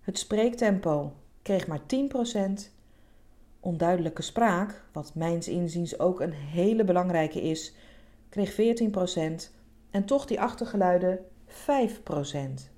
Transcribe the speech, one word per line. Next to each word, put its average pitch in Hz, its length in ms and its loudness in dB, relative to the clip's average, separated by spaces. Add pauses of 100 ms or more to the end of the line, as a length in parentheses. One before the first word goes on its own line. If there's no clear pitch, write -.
Het - 180 -6
spreektempo 202 920 0 (300)
kreeg 196 240 0
maar 151 200 -6
tien 269 220 0
procent. 202 640 -2 (880)
Onduidelijke 170 640 0
spraak, 202 680 0
wat - 220 -10
mijns 170 340 -2
inziens 175 500 -4
ook 180 220 2
een 165 120 -2
hele 170 520 0
belangrijke 175 580 2
is, 160 320 -4 (540)
kreeg 202 240 -2
veertien 226 380 2
procent. 175 640 -2 (360)
En 196 140 0
toch 277 220 0
die - 140 -2
achtergeluiden 185 760 2 (280)
vijf 254 560 0
procent. 139 760 -6